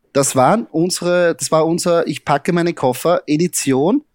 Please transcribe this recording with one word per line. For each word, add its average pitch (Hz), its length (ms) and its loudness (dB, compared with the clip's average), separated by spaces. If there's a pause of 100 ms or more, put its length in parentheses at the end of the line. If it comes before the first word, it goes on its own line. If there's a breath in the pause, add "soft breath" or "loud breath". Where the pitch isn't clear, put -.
(120)
das 135 240 0
waren 151 300 4
unsere, 175 720 -2
das - 160 -10
war 160 140 2
unser 170 420 0
Ich 151 180 -8
packe - 260 0
meine 170 220 0
Koffer 151 520 0
Edition. 156 800 0 (120)